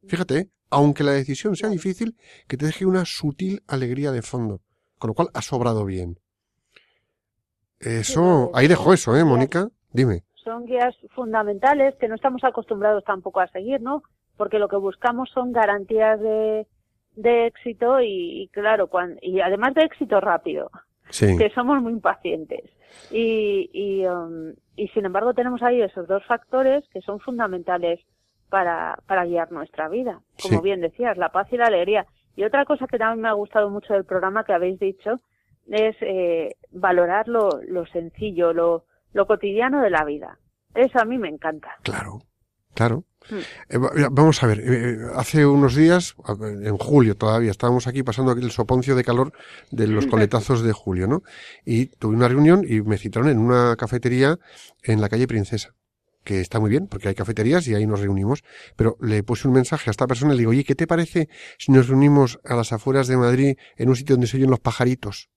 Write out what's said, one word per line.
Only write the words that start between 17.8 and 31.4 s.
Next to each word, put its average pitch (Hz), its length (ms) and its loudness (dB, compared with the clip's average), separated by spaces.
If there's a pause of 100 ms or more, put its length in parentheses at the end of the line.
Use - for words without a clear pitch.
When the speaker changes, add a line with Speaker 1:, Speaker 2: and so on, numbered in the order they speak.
Speaker 2:
y, 190 420 -6
y 185 60 -14
claro, 208 380 0
cuan-, 180 340 -4
y 185 200 -4
además 202 340 0
de 320 80 4
éxito 226 360 0
rápido, 165 520 -2 (380)
Speaker 1:
Sí. 98 280 2
Speaker 2:
que 104 140 2
somos 254 300 0
muy 233 120 -4
impacientes. 170 760 -6 (420)
Y, 214 640 -2
y, 196 320 -4
um, 165 480 -8 (220)
y 202 140 -6
sin 208 160 -4
embargo 202 280 -2
tenemos 247 280 -2
ahí 240 200 2
esos 190 260 -6
dos 196 180 -2
factores 262 680 -2
que 277 100 -12
son 208 180 -10
fundamentales 180 800 -4 (500)
para, 170 480 -2 (100)
para 185 180 0
guiar 170 260 -4
nuestra 156 380 -10
vida, 233 320 -8 (200)
como 190 180 0
Speaker 1:
Sí. 165 40 -6
Speaker 2:
bien 190 180 -2
decías, 196 360 -4
la 180 140 -2
paz 196 200 -2